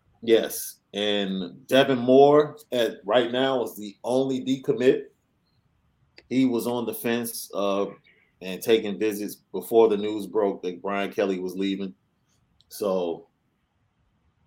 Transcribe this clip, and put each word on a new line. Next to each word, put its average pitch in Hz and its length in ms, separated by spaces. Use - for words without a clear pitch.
Yes. - 580
And 101 760
Devin 135 320
Moore 143 600
at 117 320
right 117 280
now 131 320
is 104 120
the 104 280
only 131 400
decommit. 131 600
He 127 160
was 117 220
on 120 200
the 107 80
fence, 117 600
uh, 101 320
and 92 200
taking 107 380
visits 104 380
before 113 360
the 107 80
news 104 300
broke 98 360
that 90 200
Brian 98 280
Kelly 95 300
was 92 160
leaving. 98 380
So, 90 600